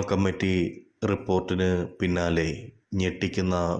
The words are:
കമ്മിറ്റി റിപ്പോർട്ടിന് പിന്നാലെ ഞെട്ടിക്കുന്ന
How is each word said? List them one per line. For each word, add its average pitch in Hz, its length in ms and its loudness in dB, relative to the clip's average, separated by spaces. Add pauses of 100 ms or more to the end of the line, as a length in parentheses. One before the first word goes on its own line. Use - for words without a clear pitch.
കമ്മിറ്റി 95 540 0 (500)
റിപ്പോർട്ടിന് 92 640 0 (260)
പിന്നാലെ 87 540 2 (460)
ഞെട്ടിക്കുന്ന 92 640 0 (240)